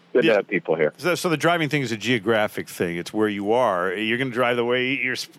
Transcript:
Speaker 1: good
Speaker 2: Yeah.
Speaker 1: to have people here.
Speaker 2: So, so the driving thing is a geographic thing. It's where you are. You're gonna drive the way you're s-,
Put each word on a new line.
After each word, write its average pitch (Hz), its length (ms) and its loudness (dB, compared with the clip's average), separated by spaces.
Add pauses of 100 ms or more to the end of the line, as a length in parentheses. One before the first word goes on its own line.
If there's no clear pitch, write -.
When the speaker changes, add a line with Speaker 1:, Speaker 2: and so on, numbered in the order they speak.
(120)
Speaker 1:
good 131 120 4
Speaker 2:
Yeah. 160 80 4
Speaker 1:
to 104 60 4
have 95 100 -2
people 98 280 -2
here. 78 220 2
Speaker 2:
So, 170 160 0
so 180 160 -2
the 156 80 2
driving 165 320 2
thing 143 120 0
is 117 80 -4
a 117 60 -4
geographic 107 720 0
thing. 85 280 -4
It's 87 180 -8
where 107 140 2
you 101 240 0
are. 95 420 2
You're 110 240 0
gonna 131 120 -4
drive 123 260 0
the 120 80 0
way 127 300 0
you're 127 200 -4
s-, - 140 -8 (100)